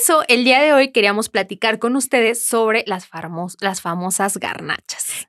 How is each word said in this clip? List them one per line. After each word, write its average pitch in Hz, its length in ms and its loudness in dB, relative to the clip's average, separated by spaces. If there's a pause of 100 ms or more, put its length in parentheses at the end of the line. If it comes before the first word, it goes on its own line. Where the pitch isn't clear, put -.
eso, 320 280 4
el 247 160 4
día 262 180 6
de 302 100 6
hoy 269 180 4
queríamos 208 380 0
platicar 208 500 -2
con 240 160 0
ustedes 240 480 0
sobre 220 440 0
las 185 200 -6
famos-, 170 540 -10
las 196 220 -4
famosas 185 560 -4
garnachas. - 680 -6 (200)